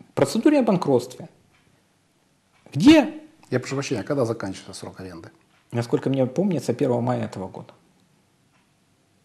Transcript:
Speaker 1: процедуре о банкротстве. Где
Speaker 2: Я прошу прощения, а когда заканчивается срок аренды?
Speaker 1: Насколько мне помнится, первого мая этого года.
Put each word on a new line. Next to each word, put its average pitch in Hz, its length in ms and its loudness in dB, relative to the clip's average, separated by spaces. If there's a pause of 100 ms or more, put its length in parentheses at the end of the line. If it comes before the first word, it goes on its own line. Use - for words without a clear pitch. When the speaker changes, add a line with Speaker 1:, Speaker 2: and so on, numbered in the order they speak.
(140)
Speaker 1:
процедуре 285 460 2
о - 20 4
банкротстве. 170 680 0 (1400)
Где 262 400 6 (380)
Speaker 2:
Я 123 100 0
прошу 135 160 -8
прощения, 139 260 -4
а - 20 -10
когда 139 200 0
заканчивается 101 500 -6
срок 92 260 -16
аренды? 87 300 -16 (420)
Speaker 1:
Насколько 117 380 -2
мне 135 160 0
помнится, 156 480 -2
первого 123 260 0
мая 120 240 -2
этого 95 240 -10
года. - 240 -18 (1500)